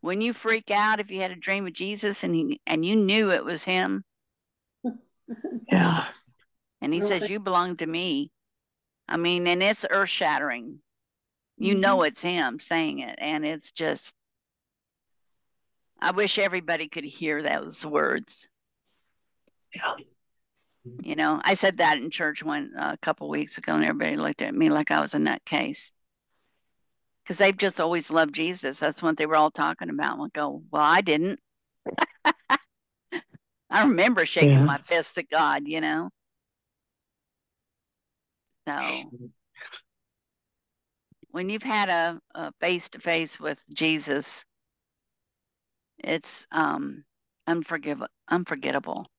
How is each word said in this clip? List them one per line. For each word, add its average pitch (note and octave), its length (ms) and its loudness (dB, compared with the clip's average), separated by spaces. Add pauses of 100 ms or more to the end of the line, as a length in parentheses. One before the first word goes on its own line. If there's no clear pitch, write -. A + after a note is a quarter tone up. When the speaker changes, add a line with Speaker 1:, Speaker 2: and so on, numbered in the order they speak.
Speaker 1:
When F#3 200 -2
you A#3 120 0
freak A3 380 0
out, G#3 280 4
if G3+ 120 -6
you F#3+ 100 -6
had F#3 100 -2
a F3+ 40 -10
dream F#3+ 320 -2
of E3+ 60 -8
Jesus G3+ 500 -4
and F3+ 100 0
he, D#3 320 0
and D#3+ 200 0
you G3+ 100 4
knew G#3 360 6
it F3 140 2
was D#3 180 -6
him. F#3+ 400 0 (800)
Speaker 2:
<laughs> A#3+ 100 -4 (760)
Speaker 3:
Yeah. E3+ 360 4 (760)
Speaker 1:
And C#3 120 -2
he F3+ 100 0
Speaker 2:
Okay. G3+ 160 2
Speaker 1:
says, G#3 100 -4
"You G3+ 100 -4
belong F3+ 380 0
to E3 80 -4
me." D#3+ 460 -2 (760)
I - 100 -2
mean, F3 300 0
and F3 140 2
it's G#3 280 0
earth-shattering. D3 920 -2 (760)
You F#3+ 160 2
Speaker 2:
Mm-hmm. F#3+ 80 2
Speaker 1:
know G3 220 4
it's D3+ 180 0
him D#3 380 -2
saying D#3 400 -2
it, A#2+ 200 -10
and D3+ 260 -4
it's D3+ 260 -6
just, D3+ 440 -4 (1900)
I F3+ 100 0
wish G3 280 0
everybody E3+ 480 -2
could D3+ 160 -10
hear D3+ 400 -4
those D3 420 -4
words. - 640 -2 (1300)
Speaker 3:
Yeah. - 200 -6 (1080)
Speaker 1:
You D3+ 120 -6
know, D3+ 280 2
I F#3+ 120 4
said F#3+ 220 2
that D#3 200 4
in C3 120 -4
church D3+ 320 -4
one, D3 340 -6
uh, D3 180 -4
a - 120 -8
couple D#3 240 -4
weeks D3+ 280 -6
ago, D#3+ 180 -4
and D#3 80 2
everybody D3+ 320 0
looked - 260 -4
at F#2+ 140 -4
me D#3 140 4
like D3+ 200 0
I D#3 120 2
was - 120 -4
a D3+ 40 -2
nutcase. - 760 -4 (1400)
'Cause F3+ 100 -6
they've G3 200 6
just G3 240 0
always E3 280 0
loved D#3 240 4
Jesus. D#3+ 460 -4
That's D3+ 240 -2
what D#3+ 140 2
they D#3 100 2
were D#3+ 80 2
all D#3 160 6
talking E3 400 -4
about. D3 260 -2
And C#3+ 60 -8
I D3 100 -10
go, D3 380 -6
"Well, D3+ 100 2
I E3 200 6
didn't." F3 380 0 (460)
<laughs> - 760 -2 (1120)
I G#3 120 6
remember G#3 420 6
shaking D3+ 260 6
Speaker 3:
Yeah. C3+ 140 8
Speaker 1:
my C#3+ 140 2
fist - 400 -2
at - 100 -8
God, D3 380 2
you D#3+ 120 -4
know? D#3+ 300 -2 (2500)
So, C#3+ 440 -4 (2250)
when F#3 220 -6
you've G#3+ 120 -4
had G#3+ 260 0
a, E3+ 300 2 (140)
a D#3 260 -8
face-to-face E3+ 800 -2
with D3+ 320 -8
Jesus, D3+ 720 -2 (1600)
it's, - 520 -6
um, D3+ 520 -2 (440)
unforgiv-, D3+ 600 -4 (200)
unforgettable. C#3+ 800 -2 (100)